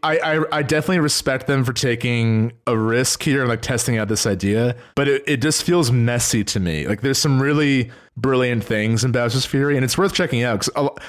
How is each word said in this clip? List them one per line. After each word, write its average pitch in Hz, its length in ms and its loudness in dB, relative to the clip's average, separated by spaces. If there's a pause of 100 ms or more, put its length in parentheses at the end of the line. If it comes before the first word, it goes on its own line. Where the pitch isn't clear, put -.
I, 156 140 2 (340)
I, 156 80 -2
I - 20 2
definitely 156 380 0
respect 135 480 0
them 135 160 2
for 127 100 -2
taking 117 800 0 (160)
a 120 100 2
risk 113 460 0
here 143 160 2
and, 127 100 0
like, 113 120 -2
testing 120 360 -2
out 104 120 -2
this 107 180 -2
idea, 107 480 0 (200)
but 139 120 0
it, 139 180 2
it 147 160 0
just 151 220 0
feels 170 260 2
messy 120 540 2
to - 160 -4
me. 78 260 -2
Like, 104 140 -4
there's 135 180 0
some 135 240 2
really 139 500 0 (300)
brilliant 123 420 2
things 110 400 0
in 131 80 0
Bowser's 123 340 0
Fury, 143 300 0
and 131 80 2
it's 123 140 -2
worth 185 160 0
checking 123 300 0
out, 117 160 0
'cause - 160 -4
a 147 80 0
lo-, 139 120 -2 (140)